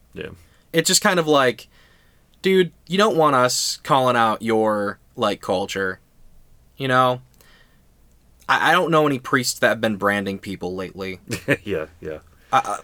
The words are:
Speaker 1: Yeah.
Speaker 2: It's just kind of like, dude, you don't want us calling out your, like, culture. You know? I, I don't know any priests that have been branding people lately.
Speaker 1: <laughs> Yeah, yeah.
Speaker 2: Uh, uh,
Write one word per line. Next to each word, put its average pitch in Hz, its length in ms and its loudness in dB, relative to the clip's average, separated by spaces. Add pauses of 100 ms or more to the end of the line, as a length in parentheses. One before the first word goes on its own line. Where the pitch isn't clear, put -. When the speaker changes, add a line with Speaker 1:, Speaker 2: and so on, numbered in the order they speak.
(140)
Speaker 1:
Yeah. - 160 -12 (420)
Speaker 2:
It's 165 160 0
just 185 140 0
kind 190 160 2
of 160 100 0
like, 135 400 2 (720)
dude, 190 320 2 (140)
you 175 100 -4
don't 208 180 2
want 151 220 4
us - 480 0
calling 127 320 2
out 113 240 2
your, 107 580 -2 (180)
like, 104 260 -2
culture. 95 580 -4 (800)
You 135 100 -4
know? 127 320 2 (1300)
I, 135 220 2
I - 20 6
don't 170 180 2
know 156 160 4
any 139 120 0
priests 127 400 -2
that 123 100 4
have 110 140 0
been 110 140 0
branding 98 420 0
people 92 360 -8
lately. 92 500 -10
Speaker 1:
<laughs> - 380 -4
Yeah, 80 240 -6 (140)
yeah. 78 180 -12 (340)
Speaker 2:
Uh, 131 120 2
uh, 104 180 -6